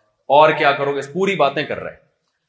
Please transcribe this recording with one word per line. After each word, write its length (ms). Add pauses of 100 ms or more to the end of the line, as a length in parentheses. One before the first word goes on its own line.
(260)
"اور 260
کیا 200
کرو 220
گے؟" 60 (120)
پوری 240
باتیں 260
کر 180
رہے 100
ہیں۔ 80 (500)